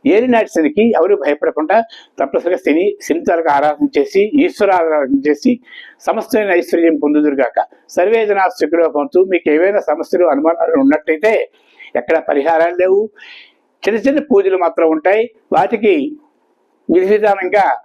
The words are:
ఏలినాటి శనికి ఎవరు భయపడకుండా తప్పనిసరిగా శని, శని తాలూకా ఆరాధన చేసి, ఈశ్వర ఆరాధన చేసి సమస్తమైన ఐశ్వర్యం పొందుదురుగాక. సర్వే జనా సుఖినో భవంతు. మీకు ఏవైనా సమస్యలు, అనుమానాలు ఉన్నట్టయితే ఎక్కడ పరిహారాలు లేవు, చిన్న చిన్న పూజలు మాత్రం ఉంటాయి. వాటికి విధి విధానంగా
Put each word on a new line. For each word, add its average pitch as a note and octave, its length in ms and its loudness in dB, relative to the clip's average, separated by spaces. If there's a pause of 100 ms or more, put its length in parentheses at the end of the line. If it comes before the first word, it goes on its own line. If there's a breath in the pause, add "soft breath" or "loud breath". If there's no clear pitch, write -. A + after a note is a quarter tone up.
ఏలినాటి A3+ 440 2
శనికి D#3 340 0 (140)
ఎవరు F#3+ 180 2
భయపడకుండా D#3 640 -2 (420 loud breath)
తప్పనిసరిగా E3+ 380 -2
శని, E3 280 0 (160)
శని E3 220 -4
తాలూకా E3 300 0
ఆరాధన C#3+ 340 0 (100)
చేసి, C#3+ 240 0 (220)
ఈశ్వర G3 280 0
ఆరాధన D3+ 560 0
చేసి D3+ 240 0 (480 loud breath)
సమస్తమైన G#3+ 600 -2
ఐశ్వర్యం E3+ 440 0
పొందుదురుగాక. D3 640 0 (240 soft breath)
సర్వే G#3+ 360 0
జనా G3 240 0
సుఖినో E3 400 0
భవంతు. C#3+ 320 0 (100)
మీకు E3+ 180 -2
ఏవైనా F#3 300 2
సమస్యలు, E3 460 -2
అనుమానాలు D#3+ 540 0
ఉన్నట్టయితే D3+ 540 0 (600 loud breath)
ఎక్కడ D#3+ 220 -2 (120)
పరిహారాలు D#3+ 460 0
లేవు, F#3+ 340 0 (760 loud breath)
చిన్న G#3+ 160 0
చిన్న C#4 200 0 (120)
పూజలు F#3+ 260 2
మాత్రం E3 320 0
ఉంటాయి. F#3 340 0 (300)
వాటికి G3+ 420 0 (920)
విధి F#3 180 2
విధానంగా G3+ 580 2 (200)